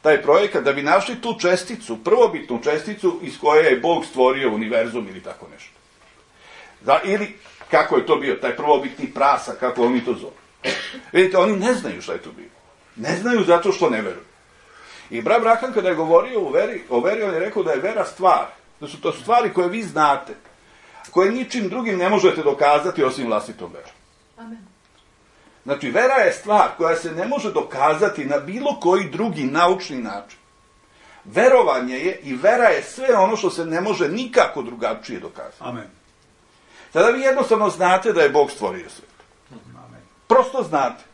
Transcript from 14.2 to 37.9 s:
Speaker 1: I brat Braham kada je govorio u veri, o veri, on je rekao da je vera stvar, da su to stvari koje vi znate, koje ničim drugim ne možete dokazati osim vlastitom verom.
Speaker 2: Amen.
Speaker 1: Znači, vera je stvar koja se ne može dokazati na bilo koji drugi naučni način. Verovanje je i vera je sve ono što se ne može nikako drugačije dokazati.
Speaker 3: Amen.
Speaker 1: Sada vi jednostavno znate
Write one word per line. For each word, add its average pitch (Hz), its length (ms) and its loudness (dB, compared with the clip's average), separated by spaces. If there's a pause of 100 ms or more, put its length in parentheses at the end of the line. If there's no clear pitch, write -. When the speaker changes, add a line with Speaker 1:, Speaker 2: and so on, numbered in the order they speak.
Speaker 1:
I 117 120 -8
brat 226 200 2
Braham 226 300 0
kada 190 160 0
je 180 60 0
govorio 165 460 2
u 156 100 -4
veri, 208 400 -2
o 120 100 2
veri, 208 220 0
on 196 120 -4
je 160 60 -2
rekao 202 220 -4
da 165 100 -2
je 131 80 -2
vera 208 240 -4
stvar, 175 420 2 (340)
da 147 80 -12
su 156 120 -18
to 165 120 -2
stvari 226 400 0
koje 180 160 2
vi 220 140 -4
znate, 147 520 0 (760)
koje 190 220 2
ničim 240 360 -6
drugim 220 300 -4
ne 180 100 0
možete 185 340 2
dokazati 147 600 2
osim 127 220 -2
vlastitom 104 460 -6
verom. 73 180 -20 (460)
Speaker 2:
Amen. 226 300 -20 (1000)
Speaker 1:
Znači, 139 260 -6
vera 247 240 2
je 202 180 4
stvar 208 440 2
koja 165 200 0
se 165 160 -8
ne 170 140 -6
može 220 260 -4
dokazati 151 720 0
na 143 140 -2
bilo 233 420 -6
koji 185 280 2
drugi 160 360 -4
naučni 165 540 0
način. 101 400 -12 (840)
Verovanje 139 720 2
je 165 280 -6
i 139 120 -8
vera 214 300 2
je 185 180 4
sve 254 340 0
ono 202 200 2
što 196 140 -2
se 170 140 -6
ne 160 160 -4
može 180 280 -2
nikako 220 540 -2
drugačije 113 580 -8
dokazati. - 400 -16
Speaker 3:
Amen. 117 400 -14 (920)
Speaker 1:
Sada 196 180 4
vi 262 100 -2
jednostavno 262 500 2
znate 185 420 2